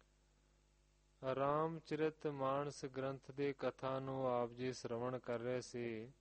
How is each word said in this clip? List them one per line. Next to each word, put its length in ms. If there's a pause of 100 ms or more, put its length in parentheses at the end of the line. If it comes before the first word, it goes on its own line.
(1400)
ਰਾਮ 440
ਚਰਿਤ 480
ਮਾਨਸ 580
ਗ੍ਰੰਥ 460
ਦੀ 280
ਕਥਾ 400
ਨੂੰ 280
ਆਪ 240
ਜੀ 220
ਸ਼੍ਰਵਣ 460
ਕਰ 200
ਰਹੇ 220
ਸੀ। 600